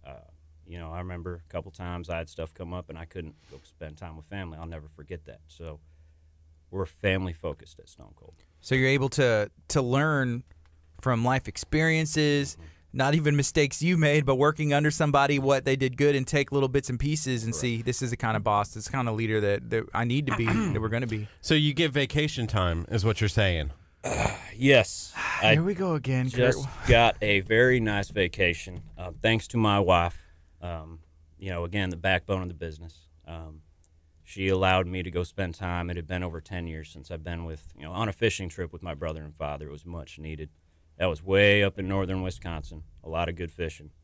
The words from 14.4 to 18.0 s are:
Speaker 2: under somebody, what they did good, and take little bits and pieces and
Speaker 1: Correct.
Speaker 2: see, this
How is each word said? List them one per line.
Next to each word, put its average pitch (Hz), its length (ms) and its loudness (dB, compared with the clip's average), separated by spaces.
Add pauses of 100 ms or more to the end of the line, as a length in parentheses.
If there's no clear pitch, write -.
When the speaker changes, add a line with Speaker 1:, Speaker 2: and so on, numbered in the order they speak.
Speaker 2:
under 147 180 4
somebody, 143 480 4
what 135 260 2
they 135 100 4
did 127 220 0
good, 143 180 4
and 131 120 0
take 143 240 0
little 139 180 2
bits 135 200 0
and 123 100 -4
pieces 131 440 0
and 113 100 -2
Speaker 1:
Correct. - 80 -2
Speaker 2:
see, 117 200 0
this 123 220 -2